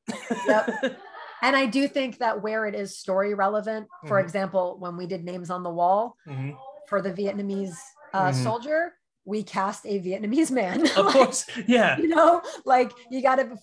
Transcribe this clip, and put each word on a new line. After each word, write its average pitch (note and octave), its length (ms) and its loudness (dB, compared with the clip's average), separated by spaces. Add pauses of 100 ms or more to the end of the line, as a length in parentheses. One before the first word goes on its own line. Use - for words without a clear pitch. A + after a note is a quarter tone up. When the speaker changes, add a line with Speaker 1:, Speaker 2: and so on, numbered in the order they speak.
Speaker 1:
<laughs> - 400 -6
Speaker 2:
Yep. G#3+ 480 0 (480)
And C4+ 120 4
I C4+ 120 2
do C#4 200 0
think C4+ 300 -4
that A3 240 -2
where G#3+ 240 -4
it G#3 80 -6
is G3+ 240 -8
story G3 380 -2
relevant, G#3+ 520 -2 (200)
for G3+ 100 2
Speaker 1:
Mm-hmm. F#3 80 4
Speaker 2:
example, F#3 540 -2
when F3 180 -8
we F3+ 80 -8
did F3 180 -6
Names F3+ 280 -8
on F3+ 120 -6
the F3 60 -6
Wall F#3+ 460 2 (120)
Speaker 1:
Mm-hmm. C#3 240 -6 (380)
Speaker 2:
for G3 120 0
the F#3+ 120 -4
Vietnamese, G3 640 -6 (380)
uh, F#3+ 180 2
Speaker 1:
Mm-hmm. B2+ 120 0
Speaker 2:
soldier, D4 500 -2 (300)
we G#3 200 -4
cast G3+ 420 -6
a G3+ 140 -4
Vietnamese G#3 520 0
man. A#3 300 0
<laughs> D#4 160 2
Speaker 1:
Of G4 80 6
Speaker 2:
Like, C#4+ 80 2
Speaker 1:
course. - 320 4 (220)
Yeah. G#3 300 6
Speaker 2:
you E4+ 100 2
know, E4 340 6 (240)
like, B3+ 260 4 (200)
you B3+ 100 -4
gotta, C4 420 2